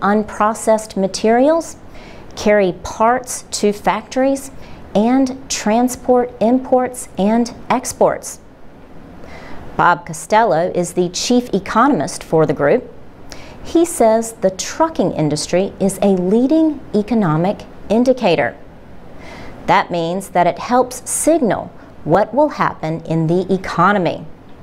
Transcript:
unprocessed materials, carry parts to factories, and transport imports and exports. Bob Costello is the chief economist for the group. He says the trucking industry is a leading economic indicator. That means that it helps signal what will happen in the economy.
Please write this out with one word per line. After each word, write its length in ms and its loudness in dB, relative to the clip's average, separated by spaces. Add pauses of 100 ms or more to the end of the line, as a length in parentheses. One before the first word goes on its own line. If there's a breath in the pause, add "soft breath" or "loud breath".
unprocessed 960 0
materials, 840 2 (580 loud breath)
carry 380 4 (100)
parts 680 -2
to 220 0
factories, 800 -2 (440 loud breath)
and 520 2
transport 920 0
imports 680 0 (120)
and 340 2 (160)
exports. 720 0 (1400 loud breath)
Bob 320 2
Costello 640 0
is 200 -2
the 160 0
chief 440 0
economist 680 0
for 240 2
the 60 0
group. 380 2 (720 loud breath)
He 220 2
says 480 2
the 160 0
trucking 600 -2
industry 680 0
is 220 0
a 140 4
leading 640 2 (160)
economic 640 0 (300)
indicator. 680 2 (1080 loud breath)
That 240 2
means 380 -4
that 180 4
it 100 0
helps 500 0
signal 640 0 (320 loud breath)
what 300 2
will 160 4
happen 520 -2
in 260 0
the 260 2
economy. 720 0 (380)